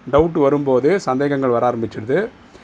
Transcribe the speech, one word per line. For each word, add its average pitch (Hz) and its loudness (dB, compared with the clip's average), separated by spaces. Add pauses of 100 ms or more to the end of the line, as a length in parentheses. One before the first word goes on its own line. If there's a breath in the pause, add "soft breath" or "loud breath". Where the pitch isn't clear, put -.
(120)
டவுட் 160 2
வரும்போது 143 2
சந்தேகங்கள் 135 -2
வர 120 2
ஆரம்பிச்சிடுது. 117 -4 (360 loud breath)